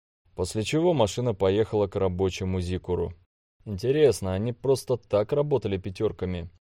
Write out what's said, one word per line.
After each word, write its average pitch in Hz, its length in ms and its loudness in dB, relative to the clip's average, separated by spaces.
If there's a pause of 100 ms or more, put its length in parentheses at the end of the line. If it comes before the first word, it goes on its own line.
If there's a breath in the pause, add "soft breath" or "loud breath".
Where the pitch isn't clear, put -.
(360)
После 92 260 -4
чего 165 320 2
машина 123 400 2
поехала 101 540 2
к - 80 -10
рабочему 95 640 0
зиккуру. 87 540 -4 (500)
Интересно, 110 720 2
они 117 180 -2
просто 127 440 0
так 107 360 0
работали 139 440 0
пятерками 90 720 -4 (160)